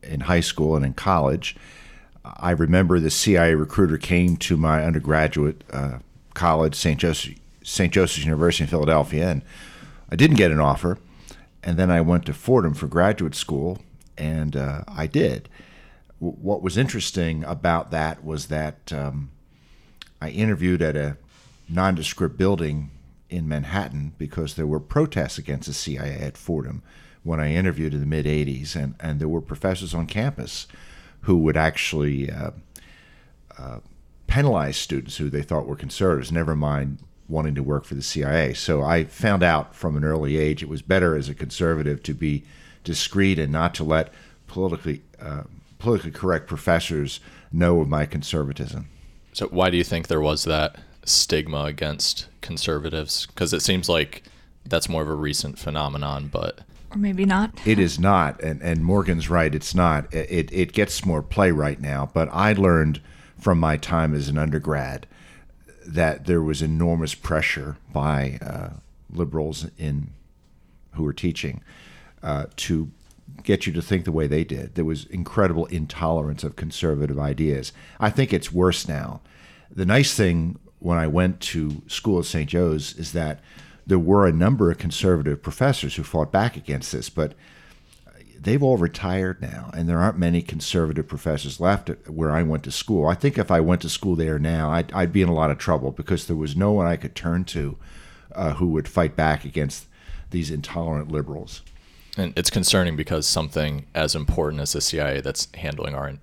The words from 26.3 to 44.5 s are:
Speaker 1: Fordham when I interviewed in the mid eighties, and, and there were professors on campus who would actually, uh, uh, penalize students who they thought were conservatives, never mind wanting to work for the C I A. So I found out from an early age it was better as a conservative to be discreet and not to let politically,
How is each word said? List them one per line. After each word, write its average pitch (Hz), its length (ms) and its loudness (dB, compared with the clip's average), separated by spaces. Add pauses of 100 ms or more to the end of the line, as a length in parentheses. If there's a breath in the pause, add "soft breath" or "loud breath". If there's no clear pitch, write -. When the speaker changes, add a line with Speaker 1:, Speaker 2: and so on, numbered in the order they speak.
Speaker 1:
Fordham 69 460 -6 (400 soft breath)
when 82 160 -2
I 76 140 0
interviewed 80 400 0
in 73 80 -2
the 71 40 -2
mid 76 220 0
eighties, 73 480 -2
and, 69 240 -6
and 76 220 -4
there 78 80 -2
were 82 100 -2
professors 90 540 -4
on 82 140 -4
campus 107 600 -6 (540 loud breath)
who 92 160 4
would 78 180 4
actually, 73 760 0
uh, 76 220 -8 (1080 loud breath)
uh, 64 220 -12 (480)
penalize 101 480 2
students 69 400 -6
who 73 140 -4
they 71 120 -2
thought 73 260 -2
were 71 100 -6
conservatives, 73 560 0
never 82 200 0
mind 71 440 -2 (320)
wanting 78 260 -2
to 69 80 -2
work 69 220 -2
for 71 100 -10
the 69 60 -8
C 73 200 -4
I 71 180 2
A. 65 160 0
So 73 280 0
I 82 220 2
found 101 360 0
out 80 320 4
from 80 220 -4
an 73 80 0
early 78 320 0
age 76 260 2
it 80 60 -10
was 73 140 -10
better 90 340 4
as 69 140 -4
a 73 40 -8
conservative 73 720 -2
to 76 100 -6
be 73 300 -2 (400 loud breath)
discreet 95 560 0
and 73 140 -2
not 82 220 0
to 78 100 -4
let 80 260 2 (360 loud breath)
politically, 82 540 -4 (160)